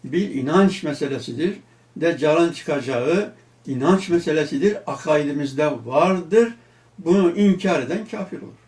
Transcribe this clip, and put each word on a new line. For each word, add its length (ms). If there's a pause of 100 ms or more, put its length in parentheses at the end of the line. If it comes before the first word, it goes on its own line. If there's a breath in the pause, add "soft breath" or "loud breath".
bir 300
inanç 480
meselesidir. 760 (380 soft breath)
Deccal'ın 560
çıkacağı 800 (340 soft breath)
inanç 420
meselesidir. 680 (100)
Akaidimizde 1000
vardır. 720 (440 soft breath)
Bunu 320
inkar 520
eden 240
kafir 360
olur. 80 (180)